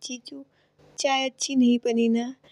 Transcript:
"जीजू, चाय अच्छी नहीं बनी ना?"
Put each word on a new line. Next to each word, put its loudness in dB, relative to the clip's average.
"जीजू, -14
चाय 0
अच्छी -6
नहीं 6
बनी 0
ना?" -2